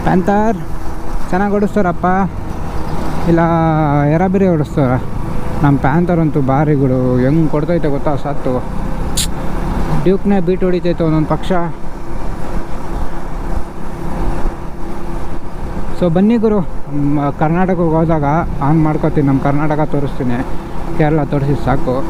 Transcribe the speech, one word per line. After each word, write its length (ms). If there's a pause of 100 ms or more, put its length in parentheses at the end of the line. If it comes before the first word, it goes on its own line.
ಪ್ಯಾಂಥರ್ 540 (720)
ಚೆನ್ನಾಗಿ 260
ಓಡಿಸ್ತಾರಪ್ಪ, 520 (1200)
ಇಲ್ಲ 120 (720)
ಎರಾಬಿರಿ 340
ಓಡಿಸ್ತಾರ. 540 (640)
ನಮ್ಮ 140
ಪ್ಯಾಂಥರ್ 420
ಅಂತೂ 220
ಬಾರಿಗಳು 760
ಹೆಂಗೆ 320
ಕೊಡ್ತೈತೆ 380
ಗೊತ್ತಾ 280
ಸತ್ತು. 480 (1400)
ಡ್ಯೂಕ್ನೇ 360
ಬೀಟ್ 240
ಹೊಡಿತೈತೆ 400
ಒಂದೊಂದು 240
ಪಕ್ಷ. 240 (4000)
So 100
ಬನ್ನಿ 280
ಗುರು, 220
ಮ್, 600 (200)
ಕರ್ನಾಟಕಕ್ಕೆ 440
ಹೋದಾಗ 400 (380)
ಆನ್ 220
ಮಾಡ್ಕೋತೀನಿ, 440
ನಮ್ಮ 120
ಕರ್ನಾಟಕ 400 (120)
ತೋರಿಸ್ತೀನಿ, 540 (520)
ಕೇರಳ 260
ತೋರಿಸಿ 420
ಸಾಕು. 300 (140)